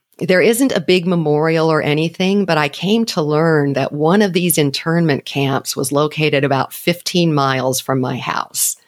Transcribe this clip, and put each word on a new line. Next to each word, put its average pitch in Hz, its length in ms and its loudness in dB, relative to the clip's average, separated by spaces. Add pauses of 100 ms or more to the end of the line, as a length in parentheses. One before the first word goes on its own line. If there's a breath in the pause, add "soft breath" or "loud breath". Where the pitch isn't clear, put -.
(180)
there 180 240 2
isn't 233 300 2
a - 80 0
big 180 260 0
memorial 160 680 2
or 156 80 2
anything, 170 640 0
but 165 140 0
I 151 100 0
came 214 380 -2
to 180 160 -2
learn 151 520 2
that 135 180 -2
one 156 280 2
of 202 140 2
these 175 240 0
internment 156 680 0
camps 139 500 -4
was 139 160 -4
located 147 520 0
about 135 300 -2
fifteen 170 580 -2
miles 131 480 0
from 135 200 -2
my 127 180 -4
house. - 580 -6 (120)